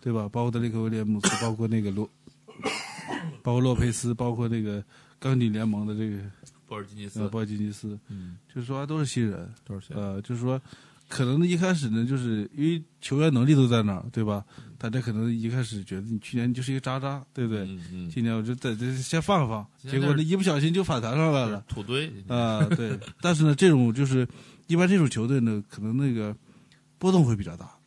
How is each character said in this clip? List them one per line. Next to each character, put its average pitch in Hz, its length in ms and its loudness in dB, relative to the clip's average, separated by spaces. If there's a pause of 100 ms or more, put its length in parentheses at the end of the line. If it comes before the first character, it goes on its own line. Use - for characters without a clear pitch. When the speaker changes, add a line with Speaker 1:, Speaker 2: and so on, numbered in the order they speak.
Speaker 1:
对 123 100 -2
吧？ 107 160 -2
包 120 140 -2
括 120 80 0
德 117 100 -2
里 117 80 -2
克· 110 140 -4
威 113 80 -2
廉 110 160 -2
姆 107 140 0
斯， - 160 2
<coughs> - 40 -4
包 113 140 0
括 113 120 -2
那 110 140 0
个 101 100 -2
洛， 101 160 -4 (720)
<coughs> - 640 -10
包 123 100 0
括 123 80 4
洛 127 140 4
佩 117 160 2
斯， 120 220 -2
包 120 200 -2
括 117 140 -2
那 113 140 0
个 104 240 -4 (340)
刚 135 220 2
进 117 100 4
联 110 160 0
盟 104 200 0
的 107 80 -4
这 110 160 -2
个 101 120 -6 (440)
Speaker 2:
波 110 100 -10
尔 104 80 -8
津 101 100 -20
吉 101 140 -12
斯。 107 140 -6
Speaker 1:
呃， 104 60 -2
波 110 120 -4
尔 110 60 -2
津 104 100 -6
吉 104 160 -2
斯。 104 260 -10 (100)
Speaker 2:
嗯。 90 280 -12 (180)
Speaker 1:
就 131 60 -8
是 120 60 -8
说 135 120 -6
还 139 60 -6
都 151 140 -4
是 147 80 0
新 123 200 0
人。 90 240 -6 (140)
Speaker 2:
都 98 160 -10
是 - 60 -18
新 147 100 -12
人。 101 80 -4
Speaker 1:
呃， 98 160 -6
就 120 140 -8
是 117 80 -6
说 131 180 -2 (480)
可 - 160 -2
能 143 220 4
一 180 100 2
开 180 160 2
始 143 160 0
呢， 113 160 0
就 131 140 0
是 113 360 -2
因 147 140 0
为 170 140 0 (180)
球 - 180 -2
员 156 140 4
能 123 140 4
力 151 80 8
都 135 120 8
在 117 160 4
那 104 120 2
儿， 90 180 -8
对 113 100 -2
吧？ 104 220 -2 (320)
大 117 120 -8
家 117 120 -2
可 120 100 -4
能 113 240 -2
一 113 140 -2
开 127 140 -2
始 107 200 -6
觉 95 140 -8
得 95 60 -6
你 110 180 -4
去 - 160 -8
年 120 120 0
你 123 60 2
就 127 80 -6
是 123 80 -6
一 135 40 -2
个 135 60 -4
渣 131 200 -4
渣， 139 320 -6
对 127 140 -4
不 113 60 -2
对？ 104 120 -2
Speaker 2:
嗯， 95 180 -10 (100)
嗯。 90 180 -8
Speaker 1:
今 117 120 -2
年 113 140 0
我 110 60 -2
就 120 120 -2
在 123 220 -4
这 123 180 -4
先 131 260 -2
放 160 280 2
放， 107 180 -4 (120)
Speaker 2:
今 131 120 -14
年 135 100 0
那 - 0 -
Speaker 1:
结 139 60 2
果 143 100 4
那 147 60 2
一 160 140 2
不 190 60 2
小 160 180 4
心 160 120 2
就 190 120 2
反 160 180 0
弹 113 140 -2
上 160 160 4
来 131 140 2
了。 104 200 -4
Speaker 2:
土 - 160 -8
堆。 131 240 -4 (220)
Speaker 1:
啊， 113 340 2 (140)
对。 110 200 -2 (120)
<laughs> - 120 -20
但 175 140 4
是 151 80 2
呢， 151 120 6
这 185 160 8
种 123 220 6
就 135 140 2
是， 131 220 2 (380)
一 165 100 2
般 175 100 4
这 190 120 6
种 151 100 6
球 110 180 -2
队 135 140 2
呢， 110 280 0
可 - 120 -14
能 110 160 -4
那 135 160 2
个 107 240 -2 (640)
波 185 120 2
动 180 140 8
会 120 100 4
比 98 80 -2
较 85 140 -8
大。 80 140 -14 (160)